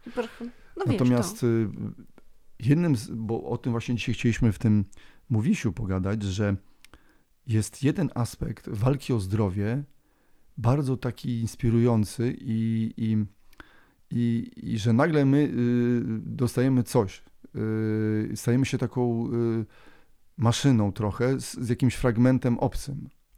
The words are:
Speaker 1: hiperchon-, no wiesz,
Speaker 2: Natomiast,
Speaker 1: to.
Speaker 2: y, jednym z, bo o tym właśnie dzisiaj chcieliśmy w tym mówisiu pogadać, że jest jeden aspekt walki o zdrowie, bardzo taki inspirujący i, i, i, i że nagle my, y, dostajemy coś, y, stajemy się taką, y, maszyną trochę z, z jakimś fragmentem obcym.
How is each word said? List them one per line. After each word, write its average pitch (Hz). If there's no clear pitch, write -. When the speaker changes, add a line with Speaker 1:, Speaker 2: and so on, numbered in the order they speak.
Speaker 1:
hiperchon-, 233
no 392
wiesz, -
Speaker 2:
Natomiast, 123
Speaker 1:
to. 123
Speaker 2:
y, 113
jednym 147
z, 104
bo 113
o 117
tym 127
właśnie 117
dzisiaj 117
chcieliśmy 113
w -
tym 104
mówisiu 117
pogadać, 98
że 101
jest 107
jeden 143
aspekt -
walki 127
o 113
zdrowie, 101
bardzo 127
taki 120
inspirujący 117
i, 113
i, 110
i, 117
i 113
że 110
nagle 147
my, 135
y, 147
dostajemy 120
coś, 110
y, 110
stajemy 123
się 127
taką, 117
y, 117
maszyną 113
trochę 120
z, -
z 123
jakimś 120
fragmentem 123
obcym. -